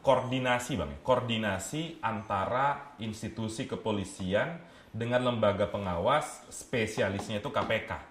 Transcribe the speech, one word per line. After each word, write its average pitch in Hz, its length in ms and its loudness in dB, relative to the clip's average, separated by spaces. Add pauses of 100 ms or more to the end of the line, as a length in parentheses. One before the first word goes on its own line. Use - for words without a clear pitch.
koordinasi, 127 720 2
Bang. 71 160 -2 (100)
Koordinasi 117 1000 0
antara 110 960 0
institusi 110 640 -6
kepolisian 101 960 0 (320)
dengan 120 320 2
lembaga 104 480 4
pengawas 101 800 0
spesialisnya 107 880 -2
itu - 80 -6
K - 160 0
P - 80 -2 (160)
K - 40 -8 (200)